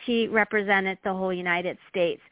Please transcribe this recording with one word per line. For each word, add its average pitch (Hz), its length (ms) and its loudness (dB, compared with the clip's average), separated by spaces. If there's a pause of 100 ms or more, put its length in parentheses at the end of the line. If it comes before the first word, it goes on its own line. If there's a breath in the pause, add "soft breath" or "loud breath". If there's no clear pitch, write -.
she 233 220 2
represented 202 760 2
the 196 100 -2
whole 185 200 -2
United 180 440 -2 (120)
States. 175 320 0 (100)